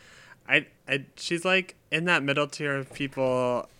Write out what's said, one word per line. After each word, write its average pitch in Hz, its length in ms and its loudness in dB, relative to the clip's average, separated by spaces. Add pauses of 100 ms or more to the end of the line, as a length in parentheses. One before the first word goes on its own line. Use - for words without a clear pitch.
(500)
I, 147 160 4 (220)
I, 135 180 -4 (100)
she's, 170 300 -4
like, 185 300 0 (160)
in 160 140 0
that 170 180 4
middle 143 240 2
tier 143 280 -4
of 135 180 -6
people, 127 760 0 (100)